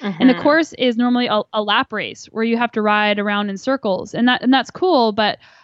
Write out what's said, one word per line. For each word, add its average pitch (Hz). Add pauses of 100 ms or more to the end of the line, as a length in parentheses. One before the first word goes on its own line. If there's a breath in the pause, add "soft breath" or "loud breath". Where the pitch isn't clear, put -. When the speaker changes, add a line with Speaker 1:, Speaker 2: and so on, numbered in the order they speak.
Speaker 1:
And 202
the 247
Speaker 2:
Mm-hmm. -
Speaker 1:
course 311
is 247
normally 247
a, 214 (120)
a 220
lap 214
race 160
where 226
you 233
have 240
to 220
ride 208
around 202
in 196
circles. 226
And 240
that, 247
and 254
that's 262
cool, 269
but 208 (260 soft breath)